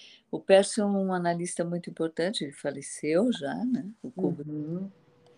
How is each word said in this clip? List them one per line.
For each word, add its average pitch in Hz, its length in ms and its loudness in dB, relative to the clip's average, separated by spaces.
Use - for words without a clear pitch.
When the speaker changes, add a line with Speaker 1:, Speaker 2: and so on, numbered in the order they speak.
Speaker 1:
O 160 80 -4
Pércio 196 440 6
é - 20 2
um 196 280 2
analista 175 500 0
muito 170 260 -4
importante, 165 540 -2
ele 139 100 -6
faleceu 156 800 0
já, 143 200 -4
né? 240 200 -2
O - 100 -10
Kubo, 170 360 -2
Speaker 2:
Uhum. 160 420 -6